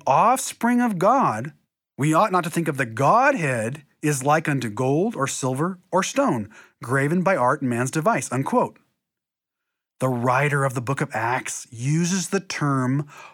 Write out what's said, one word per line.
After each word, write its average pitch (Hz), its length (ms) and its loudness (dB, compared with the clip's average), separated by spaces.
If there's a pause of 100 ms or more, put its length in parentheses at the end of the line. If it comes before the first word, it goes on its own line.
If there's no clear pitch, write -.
offspring 233 720 2
of 220 180 0
God, 160 540 2 (460)
we 156 160 2
ought 202 160 4
not 180 140 2
to 170 60 -4
think 165 180 -2
of 143 80 -4
the 131 100 -2
Godhead 147 960 0 (180)
is 147 200 0
like 156 260 2
unto 123 220 -2
gold 139 460 0
or 135 100 -2
silver 139 540 -4 (100)
or 185 140 0
stone, 165 440 0 (340)
graven 139 400 0
by 190 140 2
art 127 240 2
and 131 80 -2
man's 123 220 -2
device," 160 400 0
unquote. 135 480 -2 (1200)
The 131 100 -2
writer 131 560 0
of 127 100 -2
the 131 60 -4
book 135 200 -4
of 147 120 -4
Acts 117 580 -4
uses 160 580 -2
the 196 120 -2
term 139 680 -2 (260)